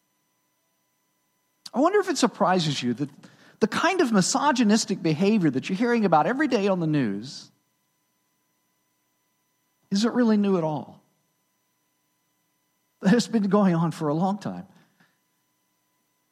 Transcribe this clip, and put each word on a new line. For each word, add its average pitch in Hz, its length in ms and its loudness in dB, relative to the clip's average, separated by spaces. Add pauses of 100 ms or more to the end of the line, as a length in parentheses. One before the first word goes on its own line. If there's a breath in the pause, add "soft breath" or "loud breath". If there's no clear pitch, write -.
(1700)
I 220 60 -2
wonder 359 200 2
if 370 80 0
it 320 120 -4
surprises 175 640 0
you 120 100 -2
that 139 160 -6 (520 soft breath)
the 220 60 4
kind 359 340 -2
of 247 100 -2
misogynistic 220 920 0
behavior 170 480 0
that 127 200 -4
you're 190 80 -4
hearing 233 280 0
about 160 220 2
every 269 200 -2
day 214 200 0
on 190 120 0
the 165 80 -2
news 123 640 -4 (2500)
isn't 214 240 0
really 226 240 2
new 202 200 2
at 165 60 -2
all. 151 380 -8 (2000)
That 190 100 2
has 240 160 4
been 226 160 0
going 196 300 2
on 165 180 0
for 156 180 -6
a 143 40 0
long 190 240 -2
time. 90 300 -10 (1600 soft breath)